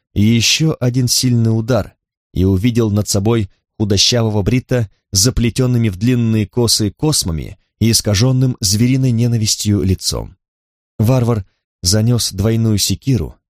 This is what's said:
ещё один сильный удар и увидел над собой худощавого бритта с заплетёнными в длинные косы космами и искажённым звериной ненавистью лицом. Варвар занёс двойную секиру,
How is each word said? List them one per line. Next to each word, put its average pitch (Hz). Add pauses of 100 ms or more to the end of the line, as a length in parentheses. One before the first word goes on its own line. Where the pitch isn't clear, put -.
(140)
ещё 117
один 123
сильный 113
удар 113 (380)
и 85
увидел 110
над 101
собой 107 (280)
худощавого 107
бритта 120 (220)
с 98
заплетёнными 120
в 90
длинные 113
косы 113
космами 82 (220)
и 113
искажённым 127
звериной 123
ненавистью 110
лицом. 78 (640)
Варвар 117 (380)
занёс 107
двойную 110
секиру, 95 (180)